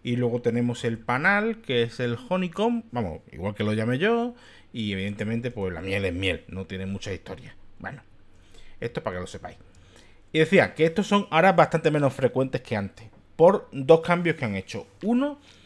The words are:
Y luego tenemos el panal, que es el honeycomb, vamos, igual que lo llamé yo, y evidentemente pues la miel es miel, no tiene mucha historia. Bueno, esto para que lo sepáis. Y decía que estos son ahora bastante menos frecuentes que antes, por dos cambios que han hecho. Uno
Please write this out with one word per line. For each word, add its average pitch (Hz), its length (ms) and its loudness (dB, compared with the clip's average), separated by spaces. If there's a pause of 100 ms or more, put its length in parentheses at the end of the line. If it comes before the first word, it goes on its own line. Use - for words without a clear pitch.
Y 120 140 -2
luego 120 260 0
tenemos 120 420 0
el 113 140 -2
panal, 202 640 0
que 120 220 0
es 113 160 -6
el 120 180 -2 (100)
honeycomb, 196 640 -2
vamos, 82 300 -6 (120)
igual 98 220 -6
que 107 100 -4
lo 107 100 0
llamé 117 260 0
yo, 233 340 0 (400)
y 107 200 -4
evidentemente 107 580 -4
pues 95 200 -4
la 85 100 -8
miel 98 240 -2
es 87 80 -2
miel, 90 340 -2
no 92 180 -10
tiene 95 220 -8
mucha 98 260 -6
historia. - 420 -14 (220)
Bueno, - 260 -12 (760)
esto - 220 -6
para 90 160 -6
que 90 40 -6
lo 90 60 -8
sepáis. - 300 -14 (760)
Y 156 80 2
decía 160 360 4
que 156 100 4
estos 165 220 0
son 202 220 2
ahora 175 240 6
bastante 156 380 4
menos 143 220 2
frecuentes 131 480 0
que - 140 -6
antes, - 340 -8 (260)
por 180 360 6
dos 160 300 6
cambios 170 340 2
que 139 100 -4
han 101 100 -2
hecho. 98 320 -8 (160)
Uno 269 360 0 (260)